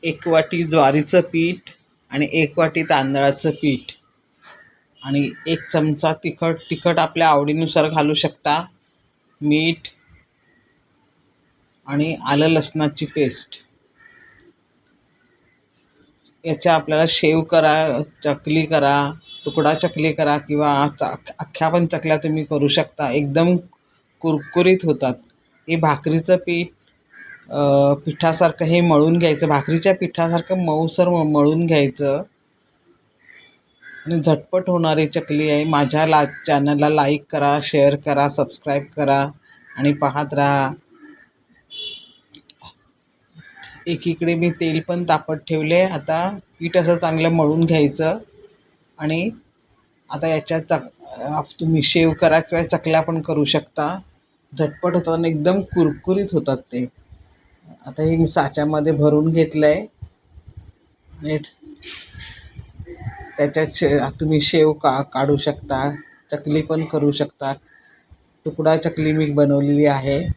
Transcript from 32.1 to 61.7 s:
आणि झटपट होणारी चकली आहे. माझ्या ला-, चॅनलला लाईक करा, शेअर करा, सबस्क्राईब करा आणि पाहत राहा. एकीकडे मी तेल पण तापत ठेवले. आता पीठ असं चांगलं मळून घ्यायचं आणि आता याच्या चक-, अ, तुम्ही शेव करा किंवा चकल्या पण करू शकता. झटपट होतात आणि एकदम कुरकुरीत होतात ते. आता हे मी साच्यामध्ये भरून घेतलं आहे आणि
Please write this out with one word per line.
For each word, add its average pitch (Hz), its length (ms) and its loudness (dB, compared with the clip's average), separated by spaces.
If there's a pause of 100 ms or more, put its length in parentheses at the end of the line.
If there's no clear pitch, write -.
आणि 165 180 -2
झटपट 180 460 0
होणारी 160 380 0
चकली 151 420 -2
आहे. 147 140 2
माझ्या 151 440 0
ला-, 151 400 0
चॅनलला 147 420 2
लाईक 147 400 0
करा, 143 340 0
शेअर 143 320 2
करा, 143 340 0
सबस्क्राईब 143 540 -4 (140)
करा 139 320 0 (480)
आणि 143 160 2
पाहत 147 400 -4
राहा. 143 400 0 (3250)
एकीकडे 170 480 -2
मी 170 160 0
तेल 160 360 -2
पण 175 160 -4
तापत 160 300 -2
ठेवले. 160 480 0
आता 175 560 -2 (220)
पीठ 170 180 -2
असं 175 180 4
चांगलं 165 340 0
मळून 165 340 2
घ्यायचं 160 540 2 (800)
आणि 165 320 -4 (800)
आता 147 180 -6
याच्या 160 320 -2
चक-, 160 460 -6 (120)
अ, 147 240 -6 (180)
तुम्ही 160 240 2
शेव 165 280 4
करा 160 280 2
किंवा 165 240 -4
चकल्या 160 380 0
पण 160 200 -4
करू 151 220 -2
शकता. 156 560 -4 (600)
झटपट 160 360 -2
होतात 170 180 0
आणि 165 160 0
एकदम 170 320 0
कुरकुरीत 185 720 -2
होतात 139 260 -2
ते. 123 280 -6 (1000)
आता 139 180 -6
हे 160 120 2
मी 165 120 2
साच्यामध्ये 151 640 0
भरून 151 380 2
घेतलं 156 360 2
आहे 160 140 2 (1400)
आणि 151 180 -4 (2000)